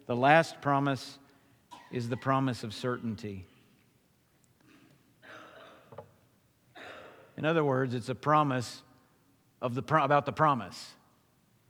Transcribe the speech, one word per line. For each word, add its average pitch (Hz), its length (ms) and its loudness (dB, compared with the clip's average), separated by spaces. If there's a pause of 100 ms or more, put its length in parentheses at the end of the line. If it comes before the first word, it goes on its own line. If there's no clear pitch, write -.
the 123 80 -2
last 147 440 4
promise 139 600 0 (720)
is 120 180 -4
the 123 80 -4
promise 135 460 0
of 107 100 -8
certainty. 107 720 -6 (4000)
In - 80 -4
other 160 180 2
words, 131 300 0
it's 123 160 -6
a 131 60 -4
promise 143 680 2 (800)
of 120 140 -2
the 131 80 -4
pro-, 151 200 4
about 143 220 4
the 135 60 -6
promise, 120 600 0 (760)